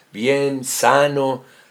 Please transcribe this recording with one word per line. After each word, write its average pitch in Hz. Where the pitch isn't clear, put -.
bien 139
sano, 135